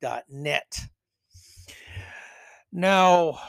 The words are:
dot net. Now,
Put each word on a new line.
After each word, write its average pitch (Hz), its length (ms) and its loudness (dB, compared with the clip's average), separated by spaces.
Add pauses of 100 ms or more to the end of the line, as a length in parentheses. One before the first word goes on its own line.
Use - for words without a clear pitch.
dot 120 260 -8
net. 139 520 -6 (1900)
Now, 180 680 4 (100)